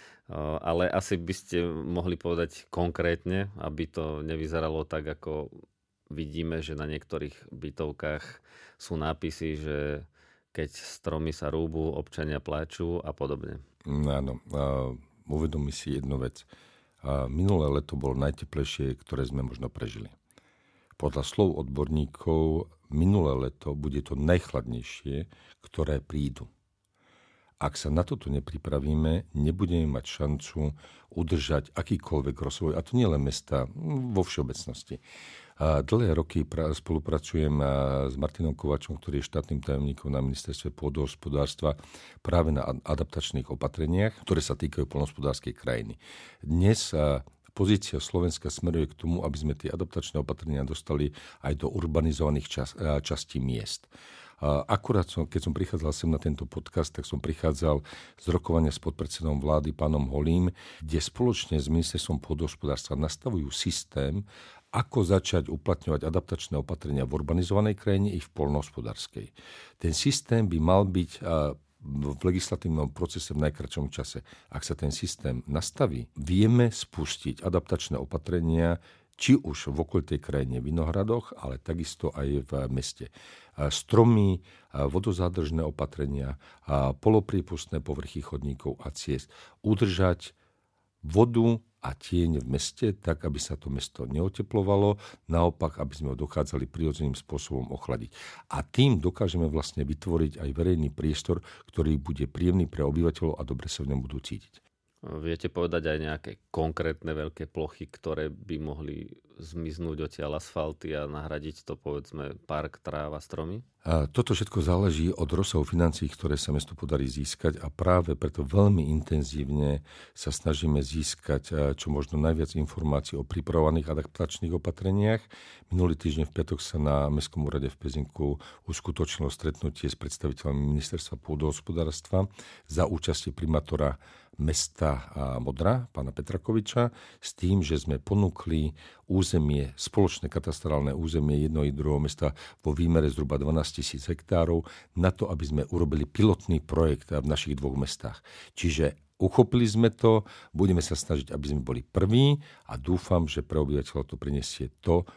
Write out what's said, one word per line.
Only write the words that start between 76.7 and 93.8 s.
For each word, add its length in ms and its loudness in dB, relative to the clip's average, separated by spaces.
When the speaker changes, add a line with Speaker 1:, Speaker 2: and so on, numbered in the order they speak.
Speaker 2:
spustiť 640 -6
adaptačné 560 0
opatrenia, 880 0
či 240 6
už 320 -6
v 80 -2
okolitej 400 0
krajine, 400 -2
Vinohradoch, 800 0
ale 160 -6
takisto 560 -4
aj 160 -2
v 80 -10
meste. 480 -6
A 160 0
stromy, 720 6
a 160 2
vodozádržné 720 0
opatrenia, 720 -4
a 240 2
polopriepustné 880 0
povrchy 400 -6
chodníkov 640 -6
a 80 -8
ciest. 400 -6
Udržať 720 2
vodu 640 6
a 160 -8
tieň 480 2
v 60 -8
meste, 420 0
tak, 320 -2
aby 160 -2
sa 160 -6
to 160 -8
mesto 320 -6